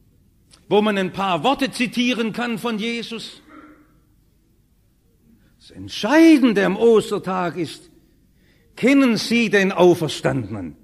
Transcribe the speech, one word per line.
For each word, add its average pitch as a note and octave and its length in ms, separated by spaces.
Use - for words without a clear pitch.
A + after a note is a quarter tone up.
wo G3 100
man G#3+ 160
ein F#3 160
paar F3+ 300
Worte C4+ 300
zitieren A#3+ 600
kann A#3 240
von A3+ 220
Jesus. A#3 640
Das - 140
Entscheidende A#3 920
am F3+ 120
Ostertag F#3+ 800
ist, - 340
kennen C4 400
Sie A3+ 340
den G3 220
Auferstandenen? C3+ 1120